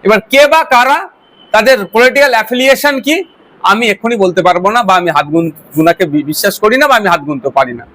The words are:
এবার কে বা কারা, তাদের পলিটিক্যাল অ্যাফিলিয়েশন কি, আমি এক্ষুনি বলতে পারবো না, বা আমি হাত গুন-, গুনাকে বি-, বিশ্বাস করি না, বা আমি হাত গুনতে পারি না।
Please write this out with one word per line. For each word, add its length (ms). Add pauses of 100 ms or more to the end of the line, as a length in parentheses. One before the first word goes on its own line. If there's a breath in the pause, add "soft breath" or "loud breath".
এবার 180 (100)
কে 160
বা 180
কারা, 440 (440)
তাদের 340
পলিটিক্যাল 440
অ্যাফিলিয়েশন 720
কি, 240 (380)
আমি 260
এক্ষুনি 280
বলতে 260
পারবো 280
না, 120
বা 120
আমি 160
হাত 160
গুন-, 240 (260)
গুনাকে 300
বি-, 180
বিশ্বাস 340
করি 180
না, 120
বা 80
আমি 120
হাত 120
গুনতে 300
পারি 240
না। 200